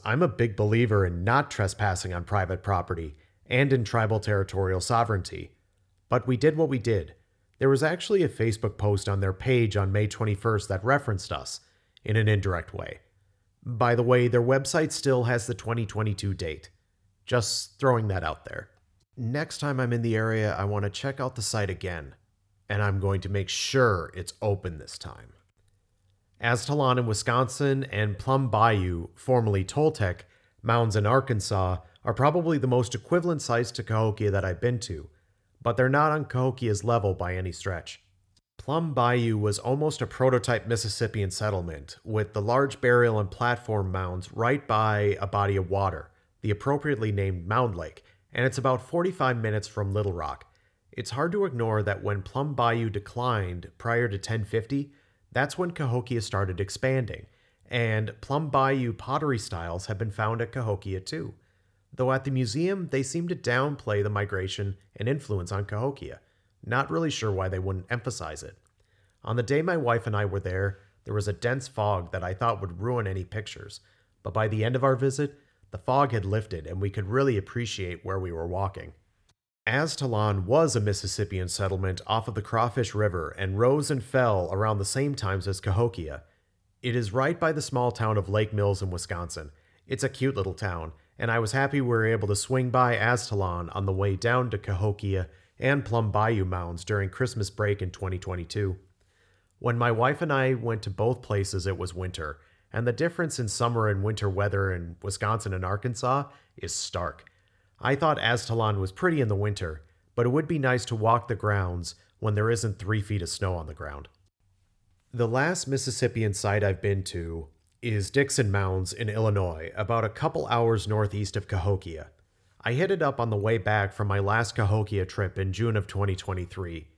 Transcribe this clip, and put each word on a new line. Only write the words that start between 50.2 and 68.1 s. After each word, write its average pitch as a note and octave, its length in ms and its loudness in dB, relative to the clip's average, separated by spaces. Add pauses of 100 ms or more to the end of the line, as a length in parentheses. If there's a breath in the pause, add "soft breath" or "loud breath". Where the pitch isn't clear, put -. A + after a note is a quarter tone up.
It's - 200 -8
hard C#3+ 200 -2
to G3+ 140 0
ignore A2+ 400 0
that G2 180 -2
when G2+ 200 -2
Plum C#3+ 320 -4
Bayou A#2 360 2
declined G2+ 880 -4
prior A#2 300 0
to G2+ 100 -4
ten A2 260 -4
fifty, C#3 460 -4 (440 soft breath)
that's C#3 220 0
when F3+ 140 -2
Cahokia B2 500 -2
started F#2+ 400 -2
expanding, G2+ 640 -2 (460 soft breath)
and A2 500 0
Plum D3 300 -2
Bayou C3+ 420 2
pottery C#3 460 -2
styles E2+ 480 -6
have A2 100 -4
been A2 140 -4
found A2 320 -2
at A2+ 100 -6
Cahokia G2 480 -4
too. D#3 320 -8 (580)
Though C3 220 0
at C3 120 -2
the C#3 60 -2
museum, D#3 600 0
they C3+ 120 0
seem E3+ 260 -4
to F3 60 -4
downplay B2 680 0
the G#2 80 0
migration G2+ 640 -2 (180 soft breath)
and G#2+ 140 -4
influence G#2 420 -4
on G2+ 140 -2
Cahokia. A2 560 -6 (440)
Not C3 260 -2
really D#3+ 200 0
sure A2 220 -2
why F#2+ 160 0
they F#2 100 -2
wouldn't F#2 320 -4
emphasize G#2 520 -6